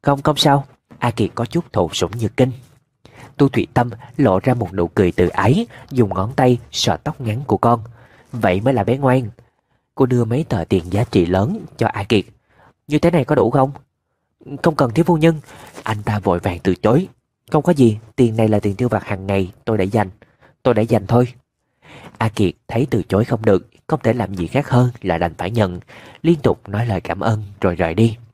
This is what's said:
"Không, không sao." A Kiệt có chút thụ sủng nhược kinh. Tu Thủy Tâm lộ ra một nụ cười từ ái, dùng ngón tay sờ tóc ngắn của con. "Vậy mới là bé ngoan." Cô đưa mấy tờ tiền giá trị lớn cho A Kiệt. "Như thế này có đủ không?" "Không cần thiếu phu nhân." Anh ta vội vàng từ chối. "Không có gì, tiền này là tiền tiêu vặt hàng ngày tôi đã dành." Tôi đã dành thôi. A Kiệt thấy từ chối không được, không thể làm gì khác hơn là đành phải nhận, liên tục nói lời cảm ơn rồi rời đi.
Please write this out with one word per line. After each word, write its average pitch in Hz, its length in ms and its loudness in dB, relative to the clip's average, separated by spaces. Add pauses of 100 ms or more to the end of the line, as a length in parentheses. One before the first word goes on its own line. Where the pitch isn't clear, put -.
"Không, 143 200 0
không 151 140 0
sao." 143 280 2 (340)
A 123 120 -2
Kiệt 107 240 -2
có - 120 -4
chút - 260 -6
thụ 90 200 0
sủng - 180 -4 (100)
nhược 110 160 -4
kinh. 127 160 2 (840)
Tu 139 120 4
Thủy 127 260 0
Tâm 123 160 0 (260)
lộ 104 260 4
ra 127 120 2
một 101 200 -4
nụ 87 140 0
cười 90 240 2
từ 90 160 2
ái, 131 380 0 (240)
dùng 117 240 0
ngón 98 220 -4
tay 127 220 2 (120)
sờ - 260 -2
tóc - 240 -10
ngắn 117 260 -4
của 104 100 0
con. 117 240 0 (520)
"Vậy 104 280 0
mới 131 140 0
là 107 100 0
bé 120 120 0
ngoan." 131 340 0 (640)
Cô 135 120 2
đưa 123 180 2
mấy 120 240 -2
tờ 90 200 -4
tiền 90 220 0
giá 101 140 0
trị 90 220 2
lớn 107 400 -2 (100)
cho 113 100 -2
A 101 180 -4
Kiệt. 101 200 0 (640)
"Như 147 100 0
thế 170 120 4
này 165 140 2
có 151 100 0
đủ 113 160 2
không?" 139 220 0 (880)
"Không 160 120 2
cần 135 160 0
thiếu 156 140 0
phu 170 120 2
nhân." 160 240 2 (420)
Anh 107 200 -6
ta 107 160 -2
vội 95 200 0
vàng 87 240 -4
từ 95 120 0
chối. 151 340 2 (420)
"Không 151 120 2
có 175 100 2
gì, 120 260 4 (180)
tiền 113 200 2
này 110 120 2
là 107 120 2
tiền 101 160 -4
tiêu 123 120 -2
vặt 110 160 -2
hàng 95 220 -8
ngày 98 260 -2 (120)
tôi 110 140 -2
đã 95 60 0
dành." 98 260 0 (540)
Tôi 123 100 4
đã 110 80 2
dành 113 240 0
thôi. 123 260 2 (840)
A 110 100 -2
Kiệt 101 260 0 (140)
thấy 117 220 -2
từ 110 180 0
chối 101 160 2
không 110 200 -4
được, 98 240 2 (180)
không 156 160 -2
thể 120 100 0
làm 101 220 -4
gì 87 120 -4
khác 143 220 -2
hơn 123 220 2 (120)
là 85 160 -2
đành 85 200 -2
phải 87 120 -6
nhận, 101 300 -2 (420)
liên 165 200 2
tục - 260 -2
nói 104 180 -4
lời 98 140 -2
cảm 87 200 -8
ơn 107 220 -2 (180)
rồi 90 140 0
rời 82 200 -2
đi. 113 220 2 (180)